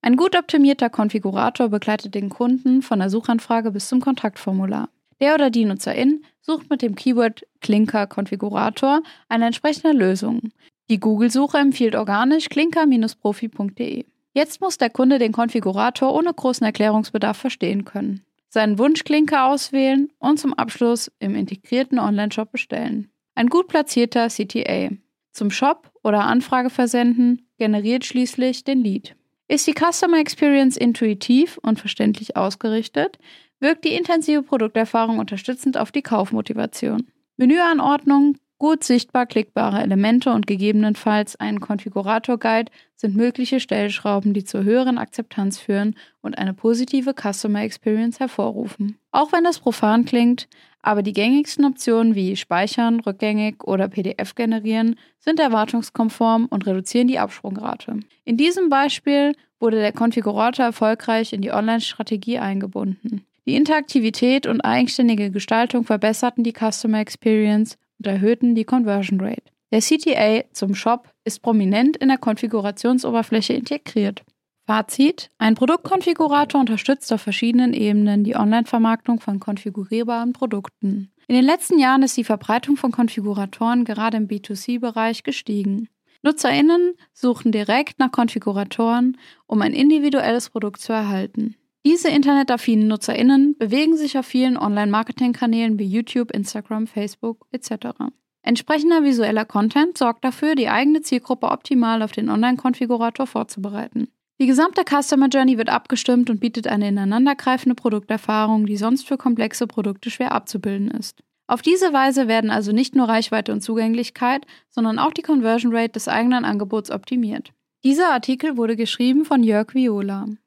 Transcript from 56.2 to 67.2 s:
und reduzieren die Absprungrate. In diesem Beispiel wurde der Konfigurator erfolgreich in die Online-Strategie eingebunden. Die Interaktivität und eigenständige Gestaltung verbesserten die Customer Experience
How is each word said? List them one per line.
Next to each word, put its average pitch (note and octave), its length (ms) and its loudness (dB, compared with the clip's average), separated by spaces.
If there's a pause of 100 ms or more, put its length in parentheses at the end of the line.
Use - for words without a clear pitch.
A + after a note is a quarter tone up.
und G3 180 -4
reduzieren G3 420 0
die C4 120 0
Absprungrate. G#3+ 840 -8 (240)
In A#3 100 -2
diesem F4 320 2
Beispiel C#4+ 720 2 (240)
wurde A3 160 2
der G#3 160 0
Konfigurator A3+ 720 0
erfolgreich A3 640 0
in G3+ 100 -6
die - 120 -4
Online-Strategie A3+ 880 -4
eingebunden. G3 840 -6 (200)
Die C4 100 -2
Interaktivität C4+ 920 0
und A#3 140 -2
eigenständige A#3 680 2
Gestaltung A3+ 540 0
verbesserten A3+ 640 0
die A3+ 80 -4
Customer A3 460 -2
Experience G#3+ 800 0 (220)